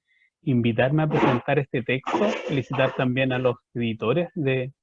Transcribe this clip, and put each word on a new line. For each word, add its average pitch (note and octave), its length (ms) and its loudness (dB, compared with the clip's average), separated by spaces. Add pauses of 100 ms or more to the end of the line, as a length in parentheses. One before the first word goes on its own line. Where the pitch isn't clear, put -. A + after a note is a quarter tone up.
(440)
invitarme B2 600 2
a D#3 40 0
presentar C#3+ 520 0
este C3+ 240 -4
texto. - 420 -2 (220)
Felicitar C3+ 480 0
también C3 380 0
a B2+ 60 -2
los B2+ 180 2 (160)
editores D3 600 -2
de C3+ 480 -2